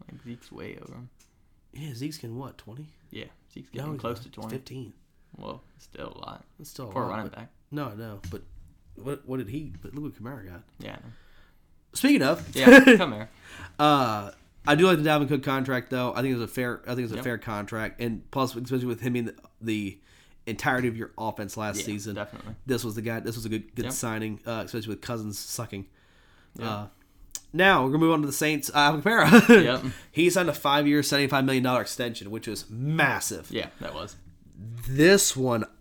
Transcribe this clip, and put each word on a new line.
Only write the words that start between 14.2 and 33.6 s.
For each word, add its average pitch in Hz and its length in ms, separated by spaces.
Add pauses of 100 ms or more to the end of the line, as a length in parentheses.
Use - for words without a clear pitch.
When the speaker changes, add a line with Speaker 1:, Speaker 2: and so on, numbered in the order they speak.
Speaker 2:
I 147 80
do 165 120
like 180 160
the 151 60
Dalvin 147 200
Cook 135 160
contract, 135 460
though. 123 240
I 120 80
think 131 120
it's 117 100
a 104 40
fair, 120 380
I 123 100
think 127 80
it's 113 80
a 110 40
Speaker 1:
Yep. 123 80
Speaker 2:
fair 120 140
contract, 107 640
and 117 320
plus, 131 240
especially 123 300
with 113 140
him 123 140
being 123 120
the, 104 80 (260)
the 107 380 (480)
entirety 127 420
of 117 80
your 113 200
offense 107 400
last 104 220
Speaker 1:
Yeah, 101 80
Speaker 2:
season, 104 300
Speaker 1:
definitely. 107 380 (120)
Speaker 2:
this 123 180
was 107 120
the 113 60
guy. 113 180
This 113 160
was 113 100
a - 20
good, 110 280
good 120 100
Speaker 1:
Yep. 131 80
Speaker 2:
signing, 110 500
uh, 113 200
especially 107 260
with 98 100
Cousins 107 380
sucking. - 480 (720)
Speaker 1:
Yeah. 117 100
Speaker 2:
Uh, 104 180 (640)
now 175 300
we're 131 80
gonna 147 140
move 165 80
on 156 80
to 147 80
the 131 40
Saints. 151 400
Uh, 147 60
Alvin 147 240
Kamara. 202 600
<laughs> - 0
Speaker 1:
Yep. 127 280 (200)
Speaker 2:
He 170 180
signed 175 180
a 147 60
five-year, 147 480
seventy-five 139 420
million 131 200
dollar 127 160
extension, 110 500
which 107 160
was 104 240
massive. 120 800
Speaker 1:
Yeah, 82 200 (100)